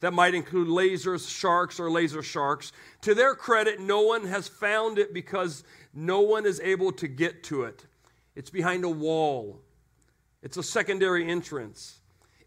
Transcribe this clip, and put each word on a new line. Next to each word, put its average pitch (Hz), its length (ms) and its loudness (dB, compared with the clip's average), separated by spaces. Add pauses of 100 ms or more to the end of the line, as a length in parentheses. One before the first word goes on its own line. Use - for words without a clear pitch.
that 175 120 0
might 175 220 4
include 170 340 0
lasers, 180 600 0
sharks, 175 500 0
or 170 120 -4
laser 160 320 0
sharks. 147 500 -4 (300)
To 214 120 4
their 254 200 6
credit, 214 440 2
no 196 220 2
one 220 240 4
has 190 240 -4
found 220 500 0
it 202 140 0
because 180 500 -6 (300)
no 180 300 0
one 214 240 4
is 175 140 0
able 185 320 0
to 175 140 -8
get 143 380 -4
to 139 200 -4
it. 113 200 -12 (500)
It's 139 160 -16
behind 180 340 -2
a 175 60 -2
wall. 151 720 -2 (840)
It's 139 140 -14
a 180 60 -6
secondary 190 680 0
entrance. 139 720 -8 (460)